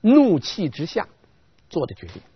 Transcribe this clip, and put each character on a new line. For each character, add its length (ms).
怒 380
气 280
之 180
下 220
做 180
的 80
决 120
定。 140